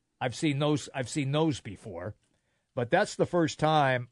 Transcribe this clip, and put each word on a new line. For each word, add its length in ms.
I've 160
seen 240
those, 340
I've 160
seen 220
those 280
before. 560
But 160
that's 260
the 100
first 340
time 520